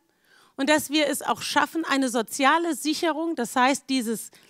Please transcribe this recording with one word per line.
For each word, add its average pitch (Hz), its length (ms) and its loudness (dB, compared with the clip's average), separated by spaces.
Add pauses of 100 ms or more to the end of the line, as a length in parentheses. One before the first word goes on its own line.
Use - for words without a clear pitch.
(560)
und 269 120 0
dass 302 220 2
wir 302 160 2
es 285 160 -2
auch - 180 -2
schaffen, 294 460 0
eine 269 240 0
soziale 285 640 2
Sicherung, 311 600 -2
das 233 220 -6
heißt 262 320 2
dieses 233 420 -2 (200)